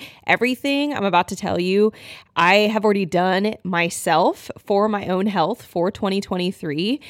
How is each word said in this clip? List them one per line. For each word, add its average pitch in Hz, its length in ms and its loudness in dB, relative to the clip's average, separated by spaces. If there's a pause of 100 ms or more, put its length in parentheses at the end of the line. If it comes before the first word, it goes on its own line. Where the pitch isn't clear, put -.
(280)
Everything 277 680 0
I'm 202 120 -2
about 180 240 2
to 190 80 -6
tell 185 200 -4
you, 196 360 2 (420)
I 180 200 4
have 208 280 2
already 202 220 2
done 185 580 0
myself 175 920 0
for 208 320 0
my 208 180 -4
own 185 200 0
health 190 360 -2
for 180 260 -2
twenty 196 300 -4
twenty-three. 185 800 -4 (100)